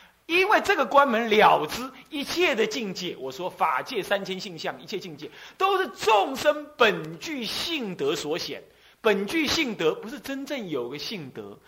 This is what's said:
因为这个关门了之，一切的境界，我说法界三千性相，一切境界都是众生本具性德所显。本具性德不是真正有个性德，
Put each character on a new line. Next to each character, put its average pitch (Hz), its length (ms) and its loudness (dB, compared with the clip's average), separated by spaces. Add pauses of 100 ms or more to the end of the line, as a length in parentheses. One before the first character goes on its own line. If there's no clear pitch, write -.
(260)
因 370 220 2
为 403 140 6
这 403 140 2
个 269 100 2
关 277 220 6
门 226 220 0
了 165 380 6
之， 262 240 -8 (180)
一 285 140 -6
切 330 320 2
的 214 100 2
境 214 280 -4
界， 175 240 -6
我 131 140 -8
说 180 160 -6
法 175 340 0
界 208 200 -6
三 196 240 -2
千 185 140 -8
性 180 180 -10
相， 156 240 -8
一 170 40 -18
切 190 120 -6
境 170 180 -10
界 147 140 -14 (280)
都 392 200 2
是 370 120 4
众 277 460 2
生 294 300 0 (100)
本 170 440 2
具 269 260 -6
性 233 500 -4
德 143 200 0
所 151 220 -4
显。 131 260 -8 (380)
本 208 260 2
具 320 180 0
性 269 300 0
德 165 180 2
不 - 140 -10
是 254 100 -12
真 269 280 -10
正 254 240 -8
有 123 180 -4
个 139 100 -10
性 151 320 -10
德， 104 380 -14